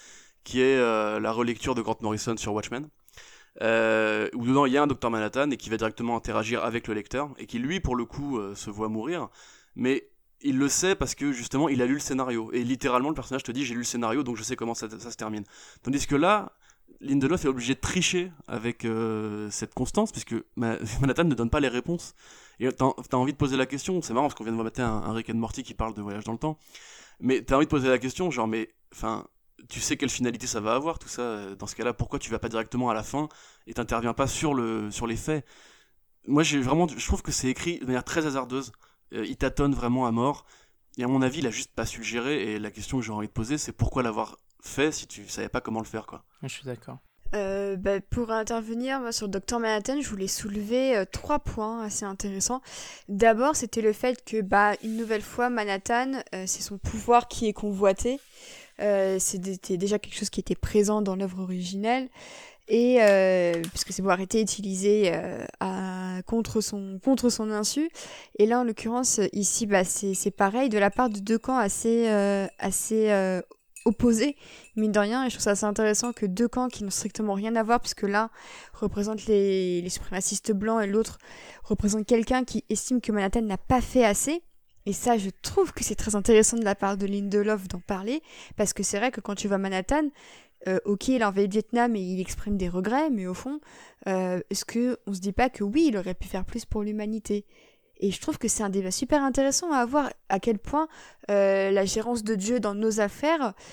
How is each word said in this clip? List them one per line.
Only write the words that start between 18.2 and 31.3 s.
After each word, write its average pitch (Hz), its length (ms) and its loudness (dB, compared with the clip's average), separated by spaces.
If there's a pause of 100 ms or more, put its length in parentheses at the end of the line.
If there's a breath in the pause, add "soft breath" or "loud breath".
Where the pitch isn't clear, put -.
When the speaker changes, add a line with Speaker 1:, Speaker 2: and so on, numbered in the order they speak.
Speaker 1:
avec, 117 380 -4
euh, 110 640 -2
cette - 220 -8
constance, 208 380 0
puisque - 240 -6 (200)
Ma-, 117 220 0 (120)
<laughs> 120 120 -2
Manhattan 135 240 4
ne 147 100 4
donne 113 140 0
pas 151 120 2
les 135 80 4
réponses. 123 440 -4 (460 loud breath)
Et 127 120 0
t'as, 131 200 2 (180)
t'as 131 80 0
envie 131 160 0
de - 40 -12
poser 135 180 2
la 131 100 2
question, 160 360 -4
c'est - 120 -6
marrant 139 140 4
parce 131 80 -10
qu'on 113 80 -12
vient 113 100 -4
de 113 80 -2
mater 113 200 -4
un, 117 100 0
un 107 220 -2
Rick 113 160 -6
and 117 60 -2
Morty 113 280 -4
qui - 100 -16
parle 113 200 -4
de 104 80 -10
voyage 104 220 -8
dans 117 100 -6
le 113 40 -6
temps, 156 200 -4 (600 loud breath)
mais 127 220 2
t'as 135 140 2
envie 151 100 6
de 151 40 0
poser 131 200 2
la 127 80 6
question, 131 340 -2
genre, 117 160 0
mais, 113 220 -2 (240)
enfin, 110 320 -4 (440)
tu 127 100 -10
sais - 180 -2
quelle 135 120 -2
finalité 120 360 -4
ça 117 140 -4
va 110 160 0
avoir, 160 240 -2
tout - 80 -18
ça, - 140 -8
euh, 104 340 -6